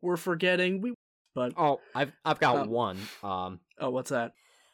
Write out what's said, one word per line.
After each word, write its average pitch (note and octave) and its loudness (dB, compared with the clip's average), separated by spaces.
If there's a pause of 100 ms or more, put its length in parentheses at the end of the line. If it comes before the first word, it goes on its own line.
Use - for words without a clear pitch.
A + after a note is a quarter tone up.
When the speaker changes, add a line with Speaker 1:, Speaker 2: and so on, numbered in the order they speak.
Speaker 1:
we're F3+ 0
forgetting. F3+ 2
We, A#3+ -4 (400)
but B2 -2
Speaker 2:
Oh, D3 4 (140)
I've, C#3 -2 (120)
I've D#3 0
got B2+ 6
Speaker 1:
um, G#2+ 0
Speaker 2:
one. A2+ 0 (240)
Um, F#2 -4 (180)
Speaker 1:
Oh, C3+ -2
what's B2+ -4
that? A#2+ -2 (420)